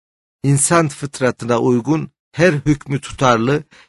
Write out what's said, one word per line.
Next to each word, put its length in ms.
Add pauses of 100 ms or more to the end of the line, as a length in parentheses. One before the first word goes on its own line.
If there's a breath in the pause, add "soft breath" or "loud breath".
(440)
insan 440
fıtratına 680
uygun 520 (220)
her 200
hükmü 480
tutarlı, 640 (260 soft breath)